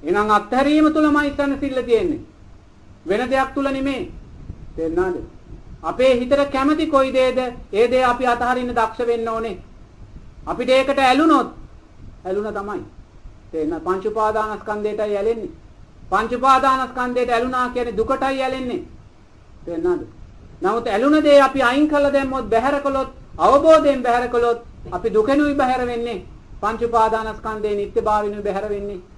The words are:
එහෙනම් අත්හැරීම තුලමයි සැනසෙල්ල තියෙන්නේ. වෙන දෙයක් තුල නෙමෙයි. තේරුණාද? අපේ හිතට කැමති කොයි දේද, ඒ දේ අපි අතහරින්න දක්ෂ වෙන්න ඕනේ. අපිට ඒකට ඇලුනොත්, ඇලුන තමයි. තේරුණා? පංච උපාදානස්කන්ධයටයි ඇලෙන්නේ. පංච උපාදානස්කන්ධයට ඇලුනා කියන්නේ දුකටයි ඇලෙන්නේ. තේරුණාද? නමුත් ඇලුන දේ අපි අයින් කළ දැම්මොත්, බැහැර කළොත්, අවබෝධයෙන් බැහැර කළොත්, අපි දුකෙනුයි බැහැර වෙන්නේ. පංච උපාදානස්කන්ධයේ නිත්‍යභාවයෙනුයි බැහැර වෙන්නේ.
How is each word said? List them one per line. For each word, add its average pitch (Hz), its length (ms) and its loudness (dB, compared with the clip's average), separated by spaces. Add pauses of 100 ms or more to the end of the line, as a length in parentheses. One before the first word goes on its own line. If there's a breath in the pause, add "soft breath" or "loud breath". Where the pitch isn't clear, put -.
එහෙනම් 202 300 0
අත්හැරීම 277 580 4
තුලමයි 294 440 2
සැනසෙල්ල 277 500 -2
තියෙන්නේ. 214 520 0 (680)
වෙන 220 260 -2
දෙයක් 269 240 0
තුල 277 120 -2
නෙමෙයි. 269 460 -4 (600)
තේරුණාද? 175 440 -2 (640)
අපේ 240 360 2
හිතට 247 200 0 (120)
කැමති 294 400 0
කොයි 269 260 2
දේද, 254 240 2 (320)
ඒ 220 180 2
දේ 254 160 2
අපි 247 220 0
අතහරින්න 247 440 0
දක්ෂ 233 380 -2
වෙන්න 233 200 -2
ඕනේ. 226 300 -6 (840)
අපිට 247 260 -4
ඒකට 269 300 2
ඇලුනොත්, 269 500 4 (720)
ඇලුන 202 280 -4
තමයි. 202 340 -8 (640)
තේරුණා? 160 320 -4
පංච 185 260 -4
උපාදානස්කන්ධයටයි 214 1120 -2
ඇලෙන්නේ. 214 340 -2 (560)
පංච 220 260 0
උපාදානස්කන්ධයට 254 960 0
ඇලුනා 247 400 -2
කියන්නේ 240 280 -4
දුකටයි 262 460 -2
ඇලෙන්නේ. 262 400 -4 (800)
තේරුණාද? 170 400 -2 (560)
නමුත් 226 300 -2
ඇලුන 277 360 2
දේ 285 180 8
අපි 269 200 2
අයින් 269 260 2
කළ 285 240 2
දැම්මොත්, 269 340 -2
බැහැර 247 360 0
කළොත්, 269 280 -2 (260)
අවබෝධයෙන් 285 680 6
බැහැර 240 260 0
කළොත්, 240 300 0 (280)
අපි 185 220 -4
දුකෙනුයි 277 460 2
බැහැර 254 320 0
වෙන්නේ. 233 380 -6 (320)
පංච 220 260 -4
උපාදානස්කන්ධයේ 220 920 0
නිත්‍යභාවයෙනුයි 208 680 -2
බැහැර 196 260 -4
වෙන්නේ. 202 320 -8 (160)